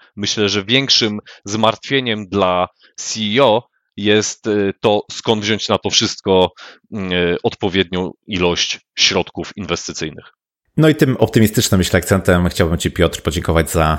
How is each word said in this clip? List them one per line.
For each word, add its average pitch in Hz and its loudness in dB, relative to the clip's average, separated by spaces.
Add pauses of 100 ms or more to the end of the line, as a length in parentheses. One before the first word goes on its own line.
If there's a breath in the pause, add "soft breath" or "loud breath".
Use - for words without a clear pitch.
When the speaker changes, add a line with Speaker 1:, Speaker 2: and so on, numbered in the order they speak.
(160 soft breath)
Speaker 1:
Myślę, 101 -2
że 101 -2
większym 117 0 (260 loud breath)
zmartwieniem 110 -2
dla 90 2 (280 soft breath)
C - -10 (180)
E 139 4
O 117 2 (300)
jest, 104 0
y, 101 0
to, 104 2 (100)
skąd 107 -2
wziąć 104 -2
na 101 2
to - -6
wszystko, 92 2 (420 loud breath)
mm, 95 -8
y, 87 0
odpowiednią 92 -2 (160)
ilość 87 -2 (200)
środków - -2
inwestycyjnych. 85 -8 (520)
Speaker 2:
No 156 6
i 151 4
tym 131 2
optymistycznym, 110 2
myślę, 92 2
akcentem 90 2
chciałbym 85 0
Ci, - -4
Piotr, - 0
podziękować 82 -2
za 78 2